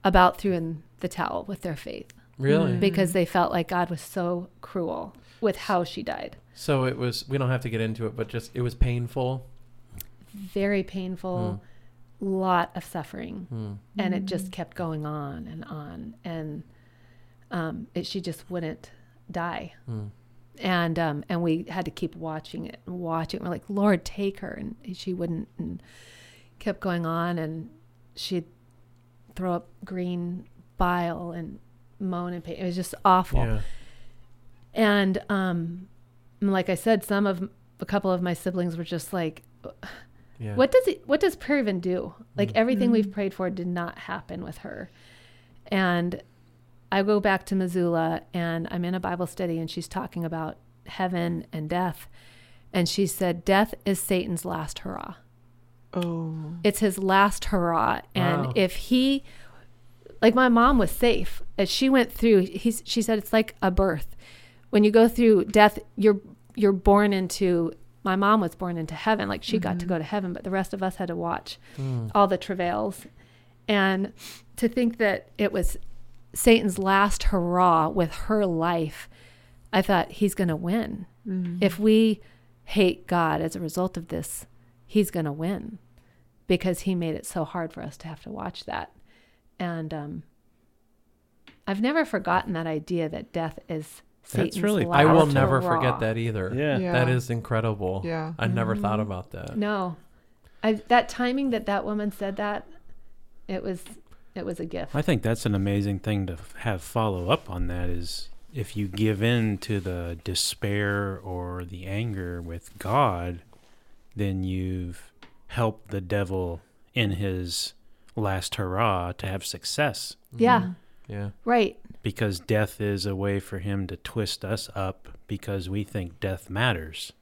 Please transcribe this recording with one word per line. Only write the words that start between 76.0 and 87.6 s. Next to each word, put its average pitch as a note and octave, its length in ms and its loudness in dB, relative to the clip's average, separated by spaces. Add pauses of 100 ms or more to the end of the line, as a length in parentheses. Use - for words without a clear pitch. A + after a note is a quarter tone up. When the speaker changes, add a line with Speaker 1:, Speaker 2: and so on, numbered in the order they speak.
Speaker 1:
Satan's G#3+ 460 6
last G3 460 4
hurrah F3 640 6
with E3+ 220 2 (140)
her G#3+ 220 2
life, E3 600 0 (640)
I F#3 120 4
thought, F#3 300 2
"He's G3+ 200 2
gonna F3 220 0
win." F3+ 500 -4 (220)
Speaker 3:
Mm. F3+ 340 -4
Speaker 1:
If F#3 180 4
we A3 400 6 (460)
hate F#3+ 420 2
God E3 320 2
as D#3+ 160 -2
a F#3 60 -6
result F3+ 360 -2
of E3 100 -8
this, - 400 -8 (460)
he's G#3 180 4
gonna D#3 220 -2
win F3+ 460 -6 (680)
because F3+ 340 2
he F#3+ 140 0
made E3 200 -2
it - 100 -10
so E3 200 -4
hard E3 280 -8